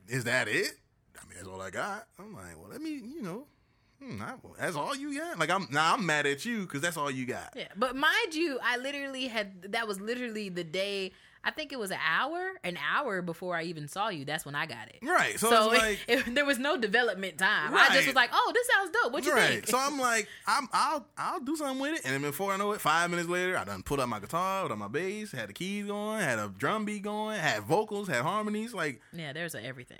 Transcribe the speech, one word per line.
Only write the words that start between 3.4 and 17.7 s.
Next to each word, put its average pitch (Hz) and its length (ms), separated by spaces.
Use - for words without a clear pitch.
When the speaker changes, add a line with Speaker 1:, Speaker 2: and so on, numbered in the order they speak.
Speaker 1:
Hmm, 170 200
I, 143 120
that's 156 160
all 175 200
you 277 220
got? 320 220
Like, 156 100
I'm, 180 220
nah, 156 240
I'm 220 100
mad 147 220
at 139 180
you 220 220
'cause 139 140
that's 165 160
all 143 120
you 131 160
got. 113 300
Speaker 2:
Yeah, 220 200
but 247 200
mind 330 400
you, 302 280
I 240 140
literally 269 500
had, 196 440
that 226 160
was 190 120
literally 220 500
the 175 140
day, 190 500
I - 80
think 302 200
it 269 80
was 196 120
an 143 140
hour, 311 480
an 175 120
hour 190 440
before 175 340
I 165 80
even 156 240
saw 208 220
you. 147 160
That's 147 200
when 139 80
I 151 120
got 117 240
it. - 120
Speaker 1:
Right, 233 380
so 214 100
Speaker 2:
So 220 220
Speaker 1:
it's 240 100
Speaker 2:
it, 220 60
Speaker 1:
like 202 200
Speaker 2:
<laughs> 233 200
it, 240 80
there 285 80
was 277 160
no 294 160
development 202 640
time. 190 360